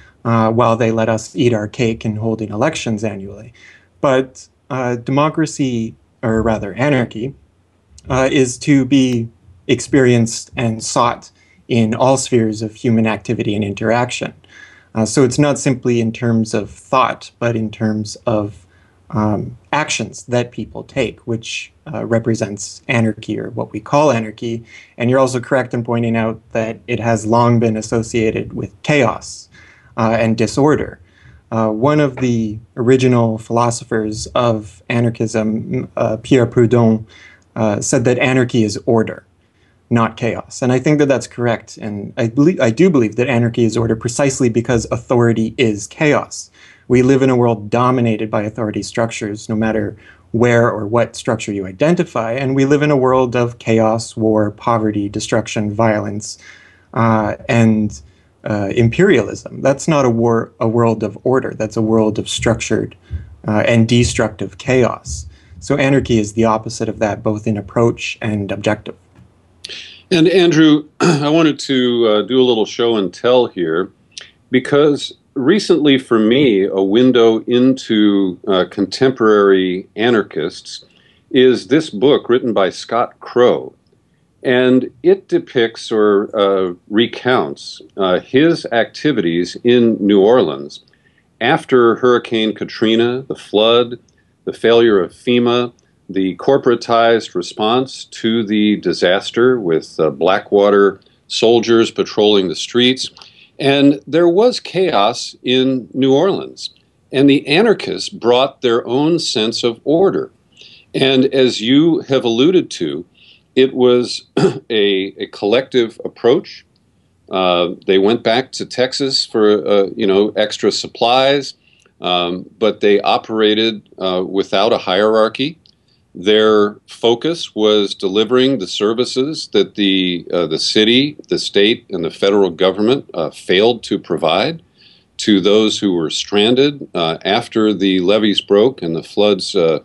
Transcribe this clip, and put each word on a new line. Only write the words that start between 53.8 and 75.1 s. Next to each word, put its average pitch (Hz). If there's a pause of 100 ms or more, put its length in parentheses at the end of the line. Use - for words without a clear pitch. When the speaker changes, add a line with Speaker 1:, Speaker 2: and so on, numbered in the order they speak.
Speaker 1:
war, 107
poverty, 107
destruction, 107
violence, 104 (560)
uh, 110 (120)
and, 110 (440)
uh, 104
imperialism. 117
That's 139
not 143
a 123
war, 113
a 113
world 113
of 104
order. 127
That's 110
a 113
world 110
of 120
structured, - (520)
uh, 107
and 117
destructive 117
chaos. - (340)
So -
anarchy 135
is 104
the 113
opposite 113
of 107
that, 107
both 107
in 107
approach 110
and 104
objective. 101 (1160)
Speaker 2:
And 165
Andrew, 160
<clears throat> -
I 147
wanted 151
to, 123
uh, 104
do 123
a 127
little 113
show 117
and 95
tell 123
here, 85 (600)
because 143 (200)